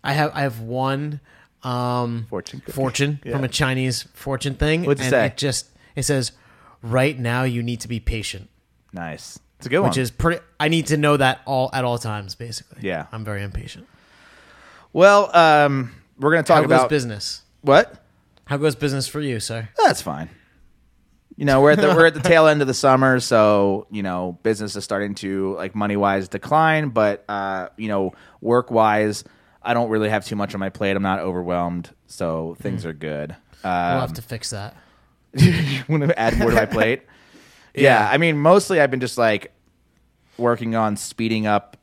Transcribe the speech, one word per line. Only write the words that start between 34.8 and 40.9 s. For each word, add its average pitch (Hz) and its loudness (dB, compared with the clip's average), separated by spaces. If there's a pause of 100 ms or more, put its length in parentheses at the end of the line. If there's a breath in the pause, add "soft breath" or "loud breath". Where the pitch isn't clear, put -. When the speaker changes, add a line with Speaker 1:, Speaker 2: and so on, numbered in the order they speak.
Speaker 2:
<laughs> - -20
You 147 2
wanna 151 0
add 113 0
more 117 2
to 117 2
my 110 2
plate? 113 -2
Speaker 1:
<laughs> - -20
Speaker 2:
Yeah, 139 2 (200)
Speaker 1:
Yeah. 101 0
Speaker 2:
I 139 2
mean, 160 2
mostly 175 4
I've 139 4
been 131 -4
just, 123 -6
like, 110 0 (840)
working 117 0
on 107 0